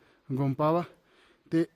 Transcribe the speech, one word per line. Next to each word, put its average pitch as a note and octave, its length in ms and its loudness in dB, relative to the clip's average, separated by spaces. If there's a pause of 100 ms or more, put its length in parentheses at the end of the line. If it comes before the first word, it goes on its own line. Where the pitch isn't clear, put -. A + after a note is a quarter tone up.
(320)
ਗੁੰਪਾ C#3 400 0
ਵਾ। F3 120 0 (640)
ਤੇ E3 240 2